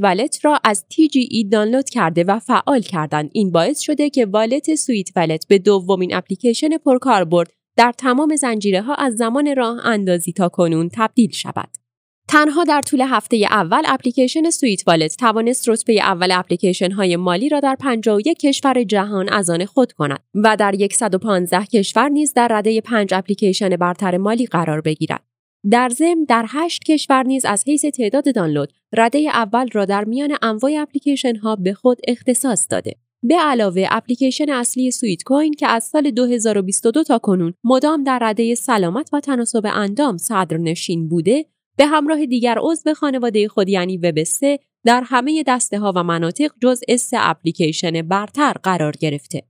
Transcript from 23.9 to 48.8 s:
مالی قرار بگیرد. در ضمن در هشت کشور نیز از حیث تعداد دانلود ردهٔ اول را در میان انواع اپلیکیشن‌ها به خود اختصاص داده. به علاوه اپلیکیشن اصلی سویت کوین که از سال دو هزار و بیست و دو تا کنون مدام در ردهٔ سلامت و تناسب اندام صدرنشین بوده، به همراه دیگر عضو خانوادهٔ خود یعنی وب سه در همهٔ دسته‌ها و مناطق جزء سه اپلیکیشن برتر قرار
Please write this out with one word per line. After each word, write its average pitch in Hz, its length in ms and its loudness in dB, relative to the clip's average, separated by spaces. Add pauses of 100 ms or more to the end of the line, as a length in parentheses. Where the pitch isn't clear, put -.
مالی 220 280 0
قرار 160 360 -2
بگیرد. 156 420 -4 (480)
در 247 180 4
ضمن 320 340 2
در 233 240 2
هشت 311 360 -4
کشور 277 400 0
نیز 262 220 -2
از 202 220 -2
حیث 294 180 0
تعداد 269 500 0
دانلود 151 380 -2 (200)
ردهٔ 233 260 2
اول 240 540 0
را 202 120 0
در 202 180 0
میان 277 380 -4
انواع 226 380 -2
اپلیکیشن‌ها 254 760 -2
به 190 180 -2
خود 247 240 2 (100)
اختصاص 240 600 -2
داده. 98 260 -6 (280)
به 247 120 2
علاوه 226 540 2
اپلیکیشن 254 600 -2
اصلی 254 420 -2
سویت 208 320 -4
کوین 302 300 0
که 294 140 -2
از 226 160 0
سال 294 280 0
دو 240 140 0
هزار 226 320 0
و 202 40 2
بیست 190 240 -4
و 226 60 4
دو 302 120 2
تا 247 160 2
کنون 180 340 0 (100)
مدام 269 400 2
در 262 180 0
ردهٔ 226 340 0
سلامت 214 580 -2
و 294 60 0
تناسب 240 460 -2
اندام 208 520 -2
صدرنشین 170 920 -2
بوده، 180 360 0 (320)
به 277 80 6
همراه 302 400 0
دیگر 240 340 0
عضو 311 340 -2
خانوادهٔ 240 540 -2
خود 196 220 0
یعنی 185 280 -2
وب 165 260 0
سه 277 360 -2 (260)
در 247 200 4
همهٔ 277 420 0
دسته‌ها 208 480 -2
و 180 80 0
مناطق 170 480 -2 (100)
جزء 247 360 2
سه 233 220 -4
اپلیکیشن 165 840 -2
برتر 208 520 -2 (100)
قرار 160 360 -2